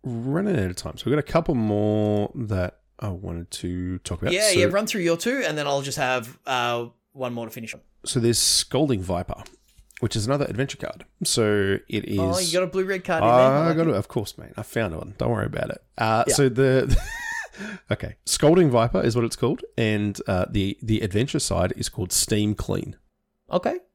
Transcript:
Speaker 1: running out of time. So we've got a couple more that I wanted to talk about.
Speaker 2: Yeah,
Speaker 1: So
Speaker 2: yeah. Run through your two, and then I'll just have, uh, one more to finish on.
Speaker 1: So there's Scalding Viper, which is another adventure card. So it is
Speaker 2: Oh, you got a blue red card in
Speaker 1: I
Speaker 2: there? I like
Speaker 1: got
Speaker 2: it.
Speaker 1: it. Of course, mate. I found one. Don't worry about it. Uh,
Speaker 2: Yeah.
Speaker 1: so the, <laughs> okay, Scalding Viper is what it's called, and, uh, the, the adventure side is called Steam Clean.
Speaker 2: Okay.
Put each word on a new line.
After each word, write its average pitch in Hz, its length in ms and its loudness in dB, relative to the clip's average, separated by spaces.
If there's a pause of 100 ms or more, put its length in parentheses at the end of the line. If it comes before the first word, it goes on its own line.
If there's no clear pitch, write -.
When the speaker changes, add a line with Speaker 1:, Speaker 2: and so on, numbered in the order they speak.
Speaker 1:
running 135 540 -2
out 95 120 0
of 90 60 -6
time. - 220 -10
So - 80 -16
we've 113 100 2
got 151 40 2
a - 120 -6
couple 170 240 2
more 104 800 2
that 101 440 -4 (200)
I 107 100 -6
wanted 87 420 -8
to 90 480 -6
talk - 220 -8
about. - 120 0
Speaker 2:
Yeah, 208 180 2
Speaker 1:
So 175 80 4
Speaker 2:
yeah. 180 60 6
Run 196 200 0
through 214 160 -2
your 165 160 2
two, 247 280 -2
and 151 120 -2
then 147 100 -2
I'll 139 140 0
just 139 160 -6
have, 127 480 -2
uh, 120 420 -2 (260)
one 127 200 -6
more 117 120 -6
to 113 60 -12
finish 113 220 -12
on. - 80 -18 (240)
Speaker 1:
So - 140 0
there's 117 200 4
Scalding 131 600 2
Viper, 90 420 -4 (600)
which 117 140 -2
is 104 100 -2
another 143 180 0
adventure 127 320 -4
card. - 280 -12 (180)
So 104 640 2
it - 180 -4
is 101 140 -2
Speaker 2:
Oh, 95 180 2
you 175 140 0
got 180 120 2
a 185 40 -2
blue 185 180 -2
red 190 200 -4
card 165 180 0
in 110 60 6
Speaker 1:
I 123 80 8
Speaker 2:
there? 127 100 8
I 143 220 4
like 160 80 2
Speaker 1:
got 165 100 2
Speaker 2:
it. 156 40 2
Speaker 1:
it. 110 40 2
Of 98 140 -2
course, - 280 -6
mate. - 200 -18
I 107 60 -8
found 104 320 -4
one. - 220 -10
Don't 120 140 0
worry 107 140 -2
about - 240 -4
it. - 120 -10 (160)
Uh, 110 300 2
Speaker 2:
Yeah. 139 80 2
Speaker 1:
so 139 140 4
the, 131 480 4 (540)
<laughs> 202 400 -12
okay, - 240 -6 (100)
Scalding 160 440 6
Viper 120 320 2
is 113 140 2
what 120 100 2
it's 113 100 -6
called, - 280 -2 (140)
and, 104 500 0
uh, 92 220 2
the, 101 320 -2
the 110 200 0
adventure 104 380 0
side 90 380 0
is - 120 -6
called 92 220 -6
Steam 104 440 0
Clean. - 420 -4 (540)
Speaker 2:
Okay. 302 280 -2 (160)